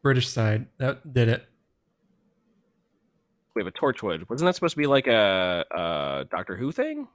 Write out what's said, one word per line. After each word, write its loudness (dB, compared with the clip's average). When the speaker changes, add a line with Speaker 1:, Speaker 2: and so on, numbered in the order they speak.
Speaker 1:
British 2
side 0
that -4
did 4
it. -2
Speaker 2:
Wait, -2
but -8
Torchwood, -4
wasn't 0
that 2
supposed -2
to -6
be 0
like 4
a, 4
a -4
Doctor -6
Who -6
thing? -6